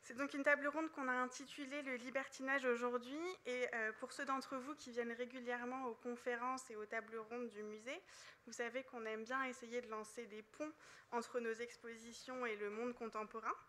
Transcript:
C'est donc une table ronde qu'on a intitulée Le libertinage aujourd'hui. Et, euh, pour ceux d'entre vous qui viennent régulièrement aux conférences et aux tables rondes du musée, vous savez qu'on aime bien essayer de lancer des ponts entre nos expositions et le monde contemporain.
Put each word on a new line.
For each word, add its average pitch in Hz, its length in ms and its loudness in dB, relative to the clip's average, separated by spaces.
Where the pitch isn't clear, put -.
C'est 233 160 -8
donc 277 160 2
une 285 100 2
table 285 240 10
ronde 311 240 2
qu'on 269 160 0
a 254 60 6
intitulée 254 720 0
Le 269 120 0
libertinage 262 680 2
aujourd'hui. 247 560 4
Et, 247 280 2
euh, 220 280 2
pour 254 100 -6
ceux 285 140 -2
d'entre 269 320 2
vous 269 180 -4
qui 262 160 -10
viennent 233 220 0
régulièrement 247 720 -2
aux 226 100 -2
conférences 247 760 0
et 226 60 -8
aux 214 100 -4
tables 220 340 -2
rondes 233 280 -2
du 208 160 -6
musée, 220 380 -6
vous 233 80 -10
savez 240 300 0
qu'on 240 220 -6
aime 220 180 -2
bien 254 220 0
essayer 247 340 -2
de 233 80 -4
lancer 214 380 -6
des 208 160 -10
ponts 302 320 -6
entre 233 280 0
nos 233 140 2
expositions 233 920 -6
et 220 120 0
le 208 120 0
monde 233 260 0
contemporain. 220 600 -2